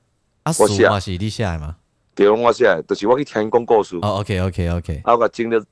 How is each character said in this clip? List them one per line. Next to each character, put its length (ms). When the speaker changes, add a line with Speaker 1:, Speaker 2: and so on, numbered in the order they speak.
Speaker 1:
啊， 160
Speaker 2:
我 100
写。 160
Speaker 1:
词 60
嘛 100
是 160
你 140
写 140
的 160
吗？ 160
Speaker 2:
对， 120
我 240
写 120
的， 180
就 140
是 120
我 80
去 80
听 200
因 80
讲 120
故 200
事。 140
Speaker 1:
哦， 240
OK，OK，OK。 840
Speaker 2:
啊， 120
我 120
整 240
理， 200